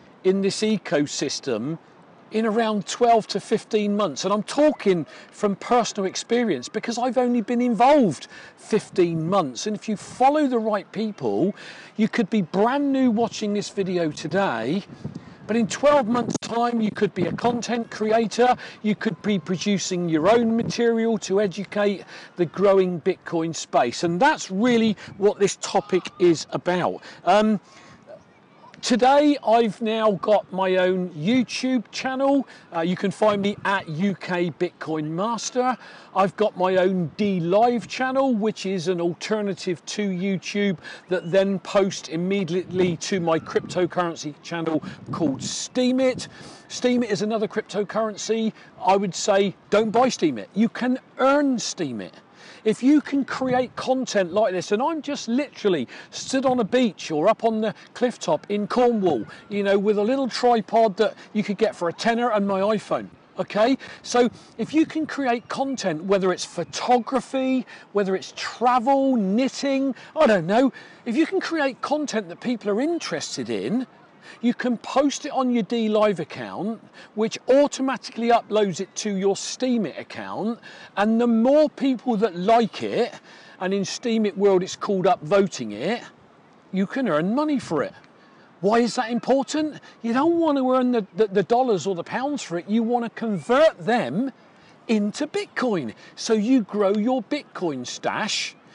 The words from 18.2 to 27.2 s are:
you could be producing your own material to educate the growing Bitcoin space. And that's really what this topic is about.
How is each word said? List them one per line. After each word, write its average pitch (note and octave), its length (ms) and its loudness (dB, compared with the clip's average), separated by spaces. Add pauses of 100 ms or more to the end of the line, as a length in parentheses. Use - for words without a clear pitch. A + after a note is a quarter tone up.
you G#3+ 140 0
could - 260 -4
be G3+ 180 0
producing F3+ 680 -2
your D#3+ 180 2
own A3+ 300 4
material A3+ 640 0
to F#3+ 200 -2
educate G#3 640 -2 (320)
the F3 120 0
growing F#3 540 4
Bitcoin E3 540 -2
space. C3 480 0
And F3 160 0
that's C4+ 320 2
really A3+ 460 2 (200)
what G3 220 2
this G3 220 0
topic - 480 -2 (100)
is F3 320 2
about. D3+ 500 -2 (220)